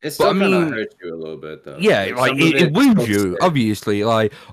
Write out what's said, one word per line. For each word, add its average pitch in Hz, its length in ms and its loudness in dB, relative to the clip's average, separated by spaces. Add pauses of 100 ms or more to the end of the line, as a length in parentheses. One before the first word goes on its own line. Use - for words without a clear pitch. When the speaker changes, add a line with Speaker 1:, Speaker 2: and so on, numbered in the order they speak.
Speaker 1:
It's 151 160 -10
Speaker 2:
But 156 100 2
I 196 80 2
Speaker 1:
still 196 140 2
gonna 180 160 2
Speaker 2:
mean, 143 80 -4
Speaker 1:
hurt 107 280 -8
you 85 120 -12
a 82 40 -12
little 80 200 -12
bit, 78 260 -16
though. 69 160 -18
Speaker 2:
yeah, 165 260 2
Speaker 1:
Like, 110 100 -6
Speaker 2:
like, 127 160 0
Speaker 1:
some 139 100 -2
of 165 60 4
Speaker 2:
it, 160 80 2
it - 80 2
Speaker 1:
it 151 100 0
Speaker 2:
wounds 233 260 4
Speaker 1:
will 117 80 -2
Speaker 2:
you, 101 240 0
Speaker 1:
stick. - 120 -4
Speaker 2:
obviously. 110 600 0
Like, 110 300 0 (200)